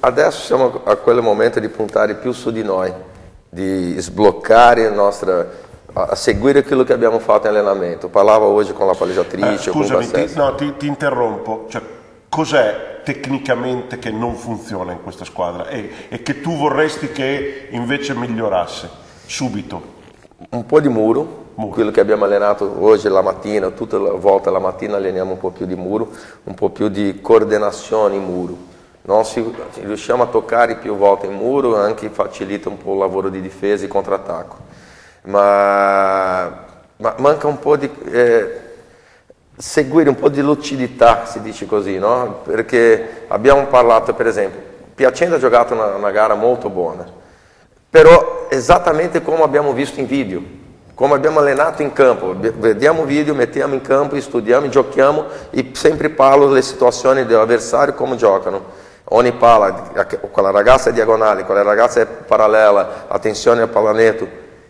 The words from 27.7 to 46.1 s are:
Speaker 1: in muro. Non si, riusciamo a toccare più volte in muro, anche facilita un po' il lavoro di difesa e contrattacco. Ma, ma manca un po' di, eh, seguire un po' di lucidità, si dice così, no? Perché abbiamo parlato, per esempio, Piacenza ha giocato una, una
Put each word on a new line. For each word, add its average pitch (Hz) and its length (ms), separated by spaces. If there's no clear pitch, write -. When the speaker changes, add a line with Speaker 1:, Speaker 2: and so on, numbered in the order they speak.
Speaker 1:
in 98 100
muro. 90 320
Non 107 200
si, - 180
riusciamo 107 420
a 123 40
toccare 117 480
più 107 220
volte 98 300
in 98 80
muro, 120 420
anche 107 320
facilita 101 580
un 98 120
po' - 140
il 98 60
lavoro 95 300
di 95 100
difesa 98 460
e - 20
contrattacco. 95 840
Ma, 98 1120
ma 107 200
manca 147 300
un 147 120
po' 147 180
di, 135 120
eh, 117 480
seguire 143 520
un 131 60
po' 143 140
di 139 120
lucidità, 127 840
si - 160
dice 110 240
così, 98 320
no? 110 460
Perché 113 840
abbiamo 139 400
parlato, 117 460
per 113 140
esempio, 98 340
Piacenza 147 400
ha 147 40
giocato 120 340
una, 107 220
una 101 160